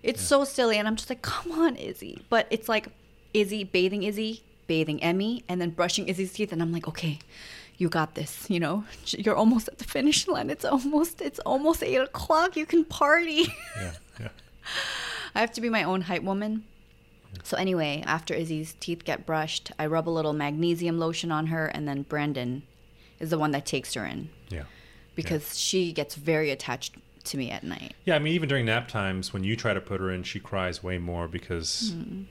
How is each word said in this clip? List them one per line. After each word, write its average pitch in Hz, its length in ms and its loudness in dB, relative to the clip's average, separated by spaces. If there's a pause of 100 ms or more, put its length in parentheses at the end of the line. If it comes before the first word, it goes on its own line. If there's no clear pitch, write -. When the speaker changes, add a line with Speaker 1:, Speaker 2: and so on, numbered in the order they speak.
Speaker 1:
It's 233 200 0
Speaker 2:
Yeah. - 60 -2
Speaker 1:
so 277 160 8
silly. 233 340 4
And 208 80 2
I'm 220 80 2
just - 160 -8
like, 262 100 -6
"Come - 300 -4
on, 320 240 4
Izzy." - 520 -10
But 226 220 4
it's, 220 180 0
like, 214 200 0 (480)
Izzy, 208 280 2
bathing 190 380 2
Izzy, 220 400 -2 (240)
bathing 156 380 2
Emmy, 196 440 0
and 180 140 -2
then 175 80 0
brushing 175 380 0
Izzy's 185 260 -2
teeth. 208 180 -2
And 165 80 -2
I'm 165 120 0
like, 165 160 -4
"Okay, 151 320 -4 (580)
you 180 100 2
got 156 280 0
this, - 340 -8
you 175 100 2
know? 170 240 0 (220)
You're - 300 2
almost 220 320 6
at - 100 -10
the - 60 -12
finish - 440 2
line. - 220 0
It's - 160 -4
almost, 285 560 2
it's 277 180 -6
almost 302 440 2
eight 254 140 2
o'clock. 311 580 2
You 311 100 -2
can 330 200 4
party." 320 680 4 (100)
<laughs> 659 140 -14
Speaker 2:
Yeah, 92 140 -4 (280)
yeah. 113 100 -8 (1040)
Speaker 1:
I - 40 2
have 233 140 2
to 226 80 -6
be 233 80 0
my 214 140 4
own 185 180 2
hype 175 220 -2
woman. 208 400 -2 (680)
Speaker 2:
Yeah. 92 100 -14
Speaker 1:
So - 140 -4
anyway, 165 480 0
after 165 280 -2
Izzy's 160 460 -4
teeth 170 260 -6
get - 220 -2
brushed, 160 520 -2
I 151 60 0
rub 160 240 0
a - 80 0
little 151 160 0
magnesium 165 680 0
lotion 165 320 -2
on 156 160 0
her, 160 200 0
and 147 200 -4
then 139 140 -4
Brandon 139 640 -2 (560)
is 160 100 -4
the 165 80 2
one 151 140 2
that 143 160 -2
takes - 260 -4
her 107 120 -4
in. 67 240 -8 (200)
Speaker 2:
Yeah. 78 140 -6 (520)
Speaker 1:
Because 85 280 -2
Speaker 2:
Yeah. - 100 -10
Speaker 1:
she 180 400 0
gets 147 220 -4
very 151 340 2
attached - 460 -4 (280)
to - 140 -6
me 127 140 -4
at - 120 -8
night. - 300 -10 (100)
Speaker 2:
Yeah, 175 120 4
I 147 40 4
mean, 151 140 2
even 160 160 2
during 131 160 2
nap 117 220 2
times, 95 440 -2
when 95 120 -2
you 110 120 2
try 113 180 0
to 95 80 0
put 95 200 -4
her 92 100 0
in, 90 120 -4
she - 160 -6
cries 92 440 -4
way 90 140 -2
more 85 300 -4
because 87 680 -4
Speaker 1:
Mm. 190 360 -8